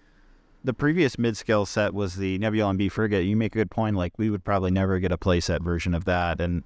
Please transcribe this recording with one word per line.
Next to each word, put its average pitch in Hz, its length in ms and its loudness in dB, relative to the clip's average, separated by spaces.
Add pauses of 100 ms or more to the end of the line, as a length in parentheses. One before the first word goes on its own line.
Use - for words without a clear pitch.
(640)
the 131 80 0
previous 147 460 2
mid-scale 110 480 0
set 101 280 0
was 98 220 -4
the 95 220 -2
Nebula 107 320 0
M 95 60 0
B 98 120 2
frigate. 101 380 0
You 104 100 2
make 110 180 0
a 110 40 0
good 104 120 0
point. 107 260 -2
Like, 90 200 -2
we 110 140 0
would 104 140 -4
probably 92 260 0
never 95 300 2
get 90 100 0
a 87 80 0
playset 87 440 2
version 85 320 0
of 85 100 -4
that. 87 360 0
And 87 240 -2